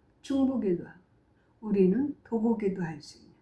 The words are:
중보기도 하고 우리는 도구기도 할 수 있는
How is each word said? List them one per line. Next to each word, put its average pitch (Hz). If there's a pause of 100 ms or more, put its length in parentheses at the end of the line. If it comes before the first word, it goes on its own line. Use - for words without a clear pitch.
(200)
중보기도 254
하고 - (540)
우리는 208
도구기도 214
할 160
수 -
있는 -